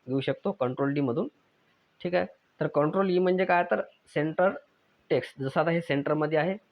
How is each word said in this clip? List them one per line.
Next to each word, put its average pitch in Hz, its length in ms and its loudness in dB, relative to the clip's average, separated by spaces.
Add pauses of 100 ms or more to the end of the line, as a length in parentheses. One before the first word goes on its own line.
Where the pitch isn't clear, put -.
घेऊ 135 120 -2
शकतो 147 320 -4
कंट्रोल 139 420 -2
डीमधून, 143 320 -2 (720)
ठीक 180 140 -4
आहे. 180 120 0 (340)
तर 156 60 0
कंट्रोल 156 440 0
ई 180 80 2
म्हणजे 185 260 2
काय 180 260 2
तर - 100 0 (340)
सेंटर 160 360 2 (600)
टेक्स्ट, 139 300 -2
जसं 135 200 -2
आता 160 100 2
हे 170 100 0
सेंटरमध्ये 151 580 0
आहे, 175 160 0 (180)